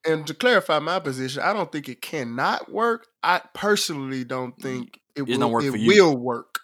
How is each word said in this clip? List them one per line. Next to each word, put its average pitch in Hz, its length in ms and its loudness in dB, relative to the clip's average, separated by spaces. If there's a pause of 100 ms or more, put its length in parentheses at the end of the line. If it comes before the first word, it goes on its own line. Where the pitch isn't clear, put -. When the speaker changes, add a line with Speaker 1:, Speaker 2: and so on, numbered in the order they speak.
Speaker 1:
And 156 180 0
to 151 80 -8
clarify 185 460 2
my 170 200 -2
position, 131 440 -4
I 185 100 2
don't 190 180 -2
think 139 180 -8
it 120 120 -14
cannot 135 680 -4
work. 226 340 -2 (160)
I 175 200 2 (120)
personally 143 680 -2
don't 127 340 -6
Speaker 2:
Mm. - 60 -18
Speaker 1:
think 127 360 -8 (160)
it 143 80 -4
Speaker 2:
It 127 140 0
don't 131 40 2
Speaker 1:
will, 117 100 2
Speaker 2:
work 117 140 2
Speaker 1:
it 135 60 2
Speaker 2:
for 117 60 -2
you. 107 100 2
Speaker 1:
will 180 300 6
work. 120 460 -6